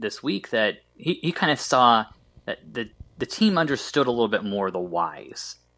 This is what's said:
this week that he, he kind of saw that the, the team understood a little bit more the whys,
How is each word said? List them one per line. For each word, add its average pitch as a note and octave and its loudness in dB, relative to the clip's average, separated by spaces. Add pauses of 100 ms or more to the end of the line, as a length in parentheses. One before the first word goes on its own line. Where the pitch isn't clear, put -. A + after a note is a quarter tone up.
this G#2+ -8
week F#3+ -4
that A2 0 (180)
he, D#3 -4
he E3+ -4
kind - 0
of C#3 0
saw A#2 6 (420)
that - -6 (140)
the, A2+ -6 (280)
the - -4
team G#3 2
understood C#3+ 0
a B2+ 2
little A#2+ 2
bit G#2 -2
more G2 -2
the F2+ -4
whys, C#3+ -6 (220)